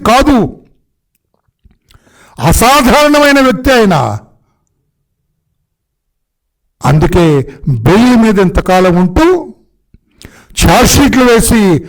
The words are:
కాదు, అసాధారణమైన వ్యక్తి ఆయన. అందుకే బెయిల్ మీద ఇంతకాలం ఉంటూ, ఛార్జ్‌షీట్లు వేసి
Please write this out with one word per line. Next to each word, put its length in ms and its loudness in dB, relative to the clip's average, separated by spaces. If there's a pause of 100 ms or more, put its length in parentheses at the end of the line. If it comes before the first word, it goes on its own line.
కాదు, 560 0 (1800)
అసాధారణమైన 1000 0
వ్యక్తి 320 0
ఆయన. 460 0 (2750)
అందుకే 640 0 (200)
బెయిల్ 480 0
మీద 220 0
ఇంతకాలం 580 0
ఉంటూ, 580 -2 (1120)
ఛార్జ్‌షీట్లు 580 2
వేసి 540 0 (100)